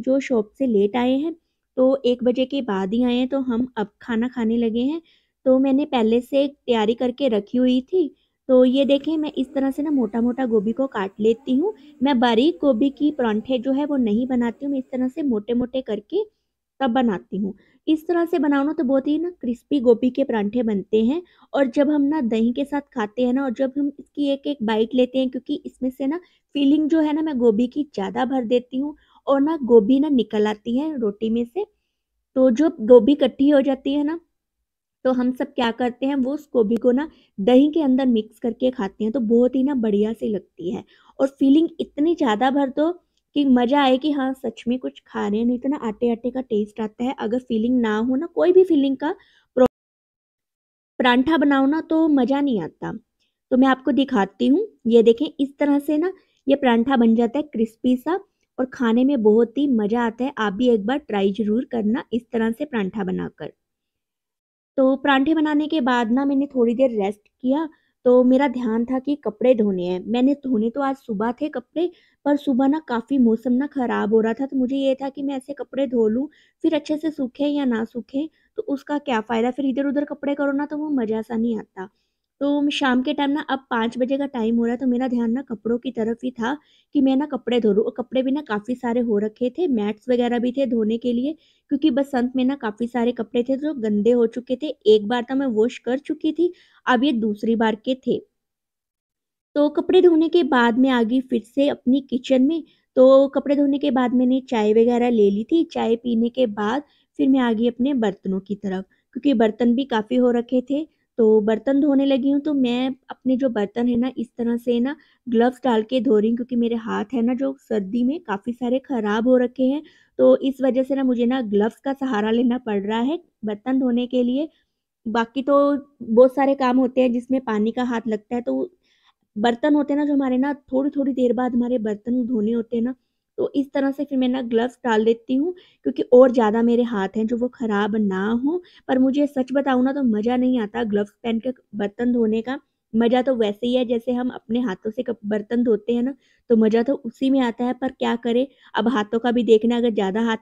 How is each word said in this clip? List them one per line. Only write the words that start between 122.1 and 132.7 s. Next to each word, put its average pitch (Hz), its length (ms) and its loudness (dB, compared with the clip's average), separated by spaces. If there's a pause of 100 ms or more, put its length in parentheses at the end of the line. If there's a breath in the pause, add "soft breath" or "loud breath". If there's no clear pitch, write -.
लेना 233 300 0
पड़ 208 220 -4
रहा 220 200 -4
है 302 160 -2 (260)
बर्तन 214 360 -4
धोने 247 280 0
के 254 140 0
लिए। 262 260 -2 (580)
बाकी 226 380 -2
तो 285 120 4 (460)
बहुत 240 320 6
सारे 277 220 2
काम 262 220 0
होते 254 220 0
हैं 254 120 2
जिसमें 247 300 -2
पानी 220 300 -2
का 247 120 -4
हाथ 233 240 -4
लगता 214 260 -6
है, 240 80 -4
तो 262 280 -4 (640)
बर्तन 240 380 0
होते 285 180 2
हैं 285 80 0
ना 302 60 0
जो 294 80 0
हमारे 262 240 0
ना 285 140 0 (200)
थोड़ी-थोड़ी 277 420 -2
देर 247 200 0
बाद 247 200 -2
हमारे 240 260 0
बर्तन 220 460 -4
धोने 220 260 -2
होते 233 240 -4